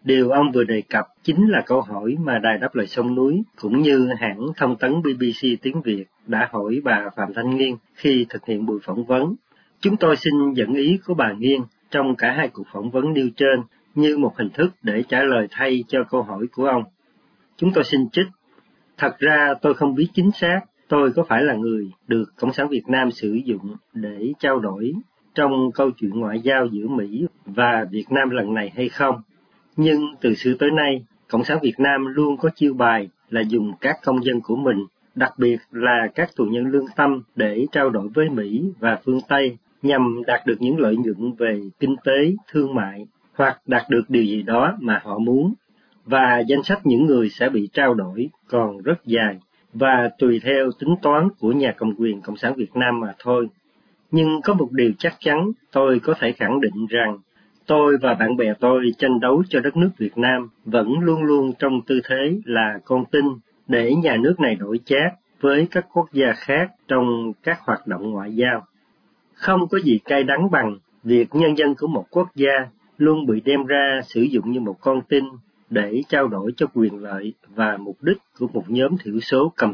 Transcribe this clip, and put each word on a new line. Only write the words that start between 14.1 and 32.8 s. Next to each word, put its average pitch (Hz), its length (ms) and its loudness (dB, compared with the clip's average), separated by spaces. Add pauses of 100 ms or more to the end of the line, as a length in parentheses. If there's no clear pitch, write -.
một 131 180 0
hình 104 180 -4
thức 170 160 0 (120)
để 110 260 -2
trả 131 140 0
lời 123 280 2
thay 131 380 -2
cho 131 220 0
câu 127 120 0
hỏi 104 300 -6
của 131 140 -2
ông. 127 160 0 (760)
Chúng 185 160 2
tôi 160 120 2
xin 131 260 0
trích: 185 160 0 (720)
Thật - 200 -2
ra 147 440 4
tôi 147 120 2
không 139 200 0
biết 151 200 0
chính 190 160 4
xác 185 300 0 (280)
tôi 139 240 2
có 170 160 0
phải 113 140 2
là 147 120 2
người 110 360 -4 (160)
được 113 180 0 (120)
Cộng 123 160 -2
sản 143 160 -2
Việt 123 200 -4
Nam 127 220 0
sử 107 220 -6 (120)
dụng 104 320 -6 (160)
để 104 460 -8
trao 135 200 0
đổi 107 340 -6 (420)
trong 135 380 0
câu 135 180 0
chuyện 113 300 -6
ngoại 110 200 -4
giao 127 260 0
giữa 110 220 -6
Mỹ 120 380 -4 (200)
và 113 440 0
Việt 104 200 -6
Nam 135 200 0
lần 110 240 -4
này 104 220 -6
hay 123 120 -2
không. 135 260 0 (640)
Nhưng 151 440 2
từ 113 140 2
xưa 127 240 0
tới 147 120 2
nay, 143 340 0 (240)
Cộng 120 160 0
sản 151 180 -2
Việt 127 180 -2
Nam 135 260 2
luôn 143 300 0
có 160 180 0
chiêu 143 200 2
bài 113 340 0 (220)